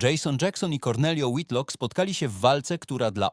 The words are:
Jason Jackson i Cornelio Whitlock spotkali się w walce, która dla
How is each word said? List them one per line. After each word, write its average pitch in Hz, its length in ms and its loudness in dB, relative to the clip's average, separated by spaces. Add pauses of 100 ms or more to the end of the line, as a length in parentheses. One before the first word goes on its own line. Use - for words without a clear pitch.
Jason 143 400 2
Jackson 185 300 0
i 135 80 -2
Cornelio 139 480 2
Whitlock 127 440 -2
spotkali 180 420 -2
się 151 140 -2
w 98 100 -8
walce, 139 400 2
która 120 320 -2
dla 98 220 0